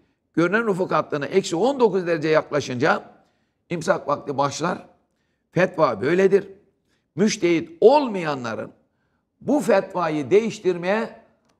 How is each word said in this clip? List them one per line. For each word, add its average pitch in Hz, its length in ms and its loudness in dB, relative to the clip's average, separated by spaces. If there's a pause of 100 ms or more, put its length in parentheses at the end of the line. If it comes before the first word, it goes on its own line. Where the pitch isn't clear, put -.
(340)
görünen 196 340 0
ufuk 185 240 -2
hattına 151 340 -2
eksi 180 300 -2
on 254 240 0
dokuz 185 280 2
derece 160 200 -2
yaklaşınca 147 760 0 (640)
imsak 170 380 -2
vakti 143 300 -4
başlar. 143 480 -4 (640)
Fetva 156 500 0
böyledir. 185 460 2 (680)
Müştehit 170 540 0 (120)
olmayanların 165 880 2 (720)
bu 277 180 0
fetvayı 170 720 -2
değiştirmeye 190 880 0 (400)